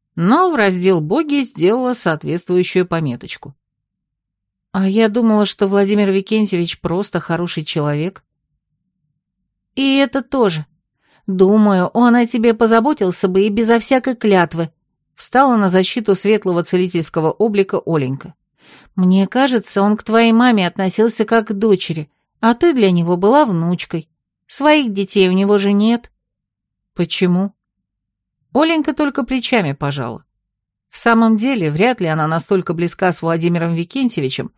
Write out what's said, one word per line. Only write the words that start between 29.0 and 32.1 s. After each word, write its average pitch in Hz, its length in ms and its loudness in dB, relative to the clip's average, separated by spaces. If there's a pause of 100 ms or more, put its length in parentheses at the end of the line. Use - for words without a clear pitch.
плечами 233 480 -2
пожала. 139 520 -6 (640)
В - 80 -14
самом 226 380 2
деле, 214 340 -2
вряд 220 300 0
ли 180 60 -2
она 156 220 -2